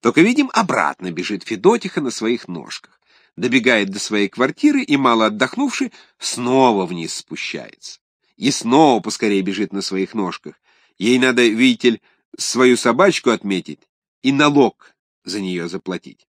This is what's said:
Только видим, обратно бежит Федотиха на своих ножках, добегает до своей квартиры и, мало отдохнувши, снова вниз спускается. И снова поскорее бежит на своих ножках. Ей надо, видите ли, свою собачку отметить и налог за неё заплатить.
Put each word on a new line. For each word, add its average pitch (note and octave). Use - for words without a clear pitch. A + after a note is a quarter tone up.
Только A#2+
видим, B3
обратно F#2
бежит F2
Федотиха F3+
на C3
своих A2+
ножках, -
добегает A2+
до G2
своей G2+
квартиры C4
и, C#3+
мало A#2
отдохнувши, A3+
снова B2
вниз E2
спускается. -
И A2+
снова C3+
поскорее G2+
бежит G2
на G2
своих F#2+
ножках. F2+
Ей A#2+
надо, B2
видите A#2+
ли, G#2+
свою B2+
собачку B2+
отметить G2
и C3+
налог C#3+
за G2+
неё F2+
заплатить. F2+